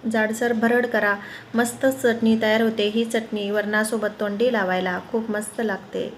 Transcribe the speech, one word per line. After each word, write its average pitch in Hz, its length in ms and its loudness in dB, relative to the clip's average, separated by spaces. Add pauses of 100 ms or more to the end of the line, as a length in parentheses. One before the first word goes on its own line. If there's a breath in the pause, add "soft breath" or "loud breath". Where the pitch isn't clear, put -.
(120)
जाडसर 226 420 0
भरड 240 320 2
करा. 208 300 2 (400 loud breath)
मस्त 233 300 0
चटणी 226 560 2
तयार 220 200 4
होते. 220 260 2
ही 226 180 0
चटणी 214 460 -4
वरणासोबत 214 680 0
तोंडी 214 340 0
लावायला 185 460 0 (120)
खूप 220 200 -2
मस्त 208 320 -4
लागते. 190 540 -4